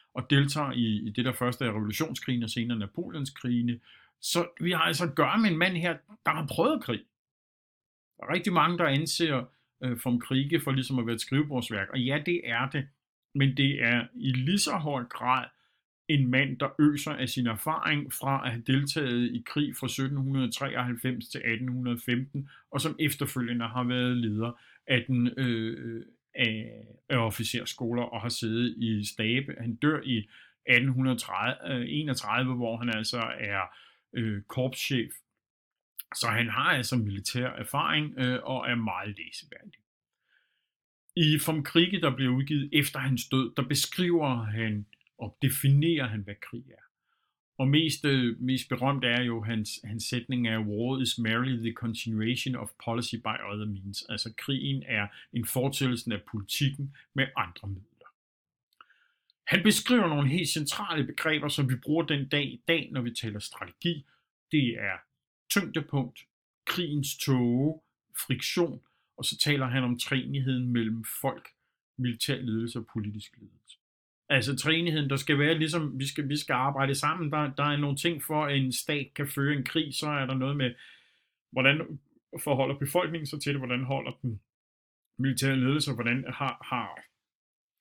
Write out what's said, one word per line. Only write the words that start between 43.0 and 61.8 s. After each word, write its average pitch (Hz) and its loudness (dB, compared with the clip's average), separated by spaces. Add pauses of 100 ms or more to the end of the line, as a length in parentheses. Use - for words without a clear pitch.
død, 131 0
der 139 0
beskriver 147 0
han 107 -2 (320)
og 110 -10
definerer 143 4
han, 107 -4
hvad 101 -10
krig 120 -12
er. - -20 (760)
Og 131 2
mest, 151 4
øh, 123 4
mest 127 -2
berømt 127 2
er 120 4
jo 117 -2
hans, 110 -2
hans 107 -8
sætning 123 -2
af, 110 2
"War 113 0
is 117 0
merely 120 2
the 113 -2
continuation 113 -2
of 120 -8 (160)
policy 117 -2
by 110 -4 (160)
other 104 -4
means." 98 -8
Altså, 107 -6
krigen 135 -2
er 104 0 (260)
en 120 -2
fortsættelse 127 0
af 101 -4 (100)
politikken 139 -2 (180)
med 135 2 (100)
andre 90 -6
midler. - -12 (1400)
Han 185 4
beskriver 214 6
nogle 143 4
helt 165 0
centrale 160 -2
begreber, 151 0
som 139 2
vi 127 2
bruger 156 2